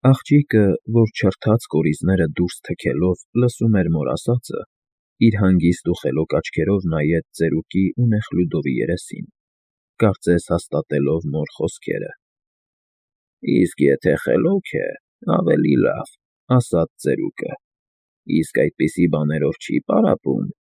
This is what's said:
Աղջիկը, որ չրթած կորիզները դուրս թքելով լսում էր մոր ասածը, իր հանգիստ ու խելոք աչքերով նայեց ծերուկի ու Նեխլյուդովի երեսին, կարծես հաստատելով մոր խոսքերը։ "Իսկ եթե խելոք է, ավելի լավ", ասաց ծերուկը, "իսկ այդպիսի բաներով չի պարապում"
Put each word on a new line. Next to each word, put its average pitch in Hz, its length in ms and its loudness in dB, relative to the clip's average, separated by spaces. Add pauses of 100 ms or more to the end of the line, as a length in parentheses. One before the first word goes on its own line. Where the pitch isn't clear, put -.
Աղջիկը, 135 600 4 (240)
որ 113 240 2
չրթած - 560 0
կորիզները 80 600 0
դուրս 87 320 -4
թքելով 85 640 -2 (120)
լսում 117 440 2
էր 85 100 0
մոր 76 240 -2
ասածը, - 480 -4 (600)
իր 107 180 4
հանգիստ 87 500 2
ու 87 100 -2
խելոք 71 380 -2
աչքերով 92 520 -2
նայեց 80 440 0
ծերուկի 82 580 -2
ու 120 180 0
Նեխլյուդովի 85 680 -2
երեսին, - 500 -6 (760)
կարծես 92 460 2
հաստատելով 73 760 -2
մոր 73 260 -4
խոսքերը։ - 640 -8 (1300)
"Իսկ - 380 0
եթե 69 360 2
խելոք 180 580 0
է, - 140 -4 (400)
ավելի 160 480 2
լավ", - 360 -2 (380)
ասաց 107 480 2
ծերուկը, - 580 -4 (680)
"իսկ 80 340 -2
այդպիսի 78 480 0
բաներով 76 480 -2
չի - 260 -4
պարապում" - 680 0 (120)